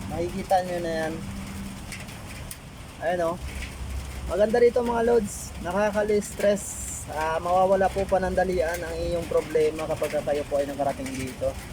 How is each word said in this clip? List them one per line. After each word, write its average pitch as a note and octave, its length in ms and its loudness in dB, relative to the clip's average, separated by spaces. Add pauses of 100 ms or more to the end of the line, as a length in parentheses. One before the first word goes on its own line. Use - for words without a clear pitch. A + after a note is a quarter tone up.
Makikita F3+ 560 0
nyo F3+ 160 -2
na E3 120 -2 (120)
yan. D#3+ 80 -2 (1900)
Ayan, F3 240 0
oh. F3 80 -2 (960)
Maganda G#3+ 240 4
rito, A#3+ 240 6
mga A#3 240 2
lods. A#3 560 2
Nakakali-stress. G3+ 1040 2 (480)
Ah, D#3+ 320 0
mawawala F#3 480 6
po F#3+ 160 0
panandalian F3+ 720 2
ang E3 160 -4
inyong E3+ 320 -2
problema D#3 560 2
kapag D3 320 -2
ka C#3+ 80 0
kayo D3 240 0
po C#3+ 160 2
ay - 0 -
nakarating C#3 480 -2
dito. C3 400 -4 (200)